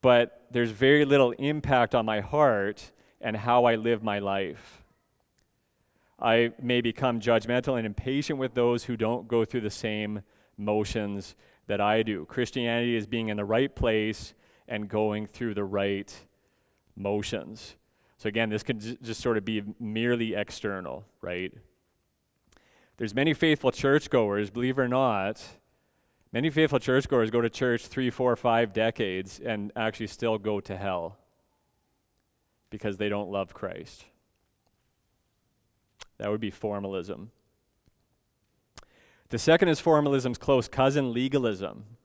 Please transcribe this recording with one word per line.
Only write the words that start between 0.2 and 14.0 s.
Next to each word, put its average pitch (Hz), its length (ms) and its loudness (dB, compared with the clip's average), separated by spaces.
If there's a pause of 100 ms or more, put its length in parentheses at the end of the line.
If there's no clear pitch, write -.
there's 120 200 0
very 135 340 6
little 139 280 6
impact 139 640 0
on 117 100 4
my 107 160 -2
heart 107 720 0 (280)
and 110 160 -4
how 120 280 4
I 117 120 6
live 110 260 0
my 104 160 -2
life. 98 640 -6 (1400)
I 117 380 4
may 123 220 0
become 117 360 -2
judgmental 120 600 0
and 113 80 -4
impatient 135 520 -4
with 131 140 -4
those 120 320 2
who 120 120 -6
don't 110 300 -2
go 117 180 2
through 117 180 -4
the 107 80 -4
same 107 500 -4 (380)
motions 104 760 -2 (320)
that 101 140 -2
I 107 220 4
do. 104 240 -2
Christianity 120 680 -2
is 107 120 -2
being 113 240 -4
in 104 80 -4
the 104 60 -2
right 113 300 0
place 110 600 -2 (340)